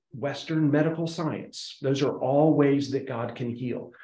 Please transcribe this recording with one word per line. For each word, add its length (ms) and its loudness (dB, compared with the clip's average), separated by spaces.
Western 580 0
medical 360 2
science. 760 -8
Those 200 0
are 180 0
all 340 4
ways 380 4
that 160 -4
God 260 -6
can 160 -4
heal. 400 -6